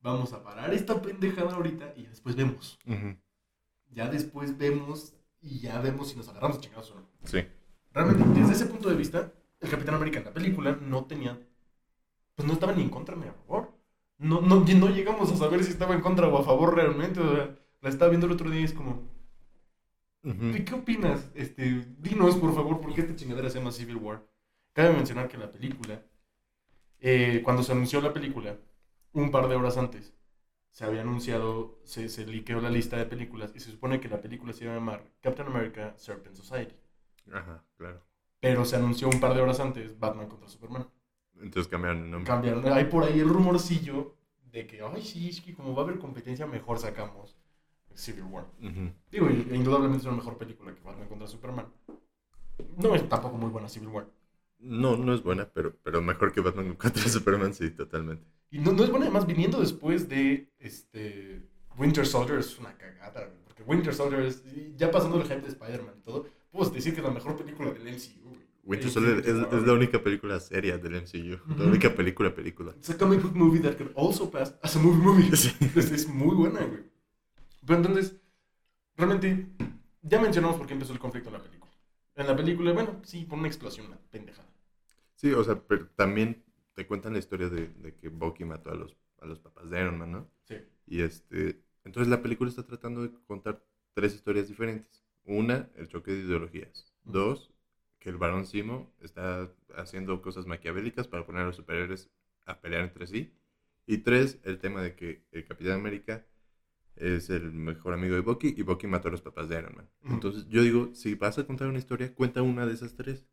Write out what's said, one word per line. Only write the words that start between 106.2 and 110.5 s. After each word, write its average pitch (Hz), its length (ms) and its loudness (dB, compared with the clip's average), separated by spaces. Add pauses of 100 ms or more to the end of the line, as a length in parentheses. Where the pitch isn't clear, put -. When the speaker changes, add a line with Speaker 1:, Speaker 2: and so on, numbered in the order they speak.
Speaker 2:
es 90 340 -2
el 82 240 -4
mejor 82 400 -6
amigo 90 220 0
de 90 60 2
Bucky 127 360 -2
y 107 60 -6
Bucky 90 240 -2
mató 87 200 -2
a 85 40 -2
los 87 100 -8
papás 82 280 -12
de 82 100 -4
Iron 82 160 -14
Man. - 140 -20 (140)
Speaker 1:
Ujú. 123 100 -4
Speaker 2:
Entonces, 104 340 -6
yo 113 140 4